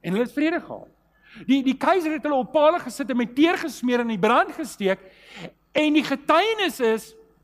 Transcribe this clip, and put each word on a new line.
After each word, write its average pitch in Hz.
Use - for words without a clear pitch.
En 170
hulle 233
het 226
vrede 320
gehad. -
Die, 269
die 254
keiser 320
het 254
hulle 294
op 240
pale 311
gesit 254
en 240
met 240
teer 330
gesmeer 247
en 233
in 226
die 180
brand 285
gesteek 196
en 302
die 262
getuienis 339
is 226